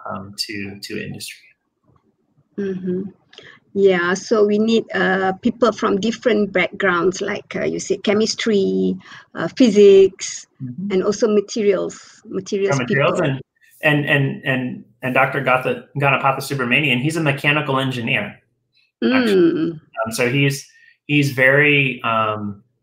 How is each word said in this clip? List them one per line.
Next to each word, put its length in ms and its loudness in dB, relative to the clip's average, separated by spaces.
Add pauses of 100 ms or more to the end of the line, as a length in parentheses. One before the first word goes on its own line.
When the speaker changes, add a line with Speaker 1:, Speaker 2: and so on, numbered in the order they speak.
Speaker 1:
um, 300 -12
to, 420 -10
to 240 -10
industry. 360 -14 (1160)
Speaker 2:
Mm-hmm. 440 -6 (720)
Yeah, 400 4
so 320 2
we 120 2
need, 260 2 (100)
uh, 380 0 (100)
people 300 2
from 280 -2
different 520 0
backgrounds, 680 0
like, 360 -8
uh, 80 -2
you 160 -2
said, 240 -4
chemistry, 920 0 (380)
uh, 220 -4
physics, 880 6 (160)
Speaker 1:
Mm-hmm. 280 -8
Speaker 2:
and 140 0
also 240 0
materials, 960 -2
materials 540 -4
Speaker 1:
Yeah, 60 -2
materials 360 0
Speaker 2:
people. 80 0
Speaker 1:
and, 140 -4 (400)
and, 240 2
and, 400 0
and, 380 -4 (180)
and 120 -4
Doctor 280 0
Gatha, 440 0 (140)
Ganapatha 380 2
Subramanian, 640 0
he's 160 -2
a 40 -2
mechanical 560 0
engineer, 640 -4 (640)
actually. 480 4
Speaker 2:
Mm. 200 -2
Speaker 1:
Um, 400 -10
so 180 0
he's, 360 0 (420)
he's 240 2
very, 720 2
um, 580 -4 (200)